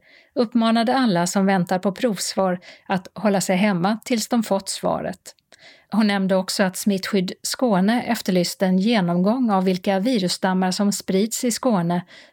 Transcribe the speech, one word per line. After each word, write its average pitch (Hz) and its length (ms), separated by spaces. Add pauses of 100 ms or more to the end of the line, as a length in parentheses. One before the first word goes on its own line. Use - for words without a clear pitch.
(340)
uppmanade 233 640
alla 185 300
som 190 200
väntar 185 320
på 190 140
provsvar 190 680 (260)
att 190 280
hålla 196 260
sig 185 160
hemma 196 480
tills 226 240
de 233 140
fått 196 260
svaret. - 640 (560)
Hon 214 160
nämnde 190 300
också 185 260
att 185 140
Smittskydd 190 560 (100)
Skåne 220 600
efterlyste 185 640
en 185 120
genomgång 202 720
av 190 140
vilka 190 340
virusstammar 185 720
som 202 220
sprids 202 520
i 240 60
Skåne 175 540 (280)